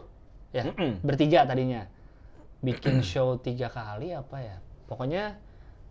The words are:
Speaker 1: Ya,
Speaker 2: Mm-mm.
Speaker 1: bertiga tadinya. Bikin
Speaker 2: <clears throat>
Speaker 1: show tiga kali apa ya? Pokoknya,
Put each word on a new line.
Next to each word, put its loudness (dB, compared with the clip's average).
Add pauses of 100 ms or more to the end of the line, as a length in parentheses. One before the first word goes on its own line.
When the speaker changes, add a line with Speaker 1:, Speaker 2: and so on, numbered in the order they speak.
(520)
Speaker 1:
Ya, 0
Speaker 2:
Mm-mm. 0
Speaker 1:
bertiga 6
tadinya. 0 (720)
Bikin 2
Speaker 2:
<clears throat> -2
Speaker 1:
show 2
tiga -4
kali -8
apa -8
ya? -10 (300)
Pokoknya, -2 (540)